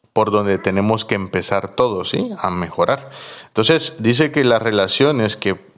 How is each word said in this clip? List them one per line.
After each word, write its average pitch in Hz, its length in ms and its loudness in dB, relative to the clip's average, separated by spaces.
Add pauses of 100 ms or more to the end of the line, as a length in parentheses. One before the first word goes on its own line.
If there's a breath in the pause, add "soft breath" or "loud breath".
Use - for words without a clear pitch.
(140)
por 107 180 2
donde 101 260 2
tenemos 101 480 0
que 110 100 -2
empezar 95 600 -4
todos, 107 340 0
¿sí? 233 300 -2
A 98 100 -4
mejorar. 90 640 -2 (360 loud breath)
Entonces, 156 520 0
dice 120 320 2
que 143 120 2
las 117 180 4
relaciones 110 760 2
que 98 180 -2 (220)